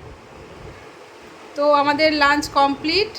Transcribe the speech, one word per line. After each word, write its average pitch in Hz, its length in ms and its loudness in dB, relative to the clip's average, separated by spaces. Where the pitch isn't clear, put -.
তো 294 160 2
আমাদের 294 420 2
লাঞ্চ 294 360 0
কমপ্লিট। 311 580 0